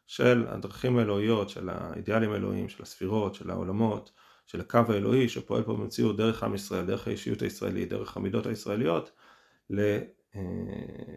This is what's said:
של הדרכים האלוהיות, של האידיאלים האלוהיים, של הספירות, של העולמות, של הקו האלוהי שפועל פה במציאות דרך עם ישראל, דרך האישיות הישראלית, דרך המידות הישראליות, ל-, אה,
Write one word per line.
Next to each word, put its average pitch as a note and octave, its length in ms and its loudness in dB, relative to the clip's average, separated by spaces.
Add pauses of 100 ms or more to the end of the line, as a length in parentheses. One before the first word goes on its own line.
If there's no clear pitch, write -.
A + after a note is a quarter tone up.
של B2 400 4
הדרכים B2 500 -2
האלוהיות, G#2 520 4
של F#2 200 -8
האידיאלים F#2 640 0
האלוהיים, G2 380 -2
של - 140 -16
הספירות, G2+ 520 -2
של F2+ 160 -8
העולמות, G2+ 600 0 (340)
של - 160 -8
הקו A#2+ 180 4 (100)
האלוהי A2+ 400 4
שפועל A#2 340 -2
פה A2+ 100 -2
במציאות G#2+ 440 0
דרך A2 260 2
עם G#2+ 120 0
ישראל, G2 300 -4
דרך G2+ 220 -2
האישיות A2 340 -4
הישראלית, G2 480 -4
דרך G2+ 280 -6
המידות G2 280 -2
הישראליות, A2 640 -2 (580)
ל-, G#2 320 2 (340)
אה, G2 60 -8 (760)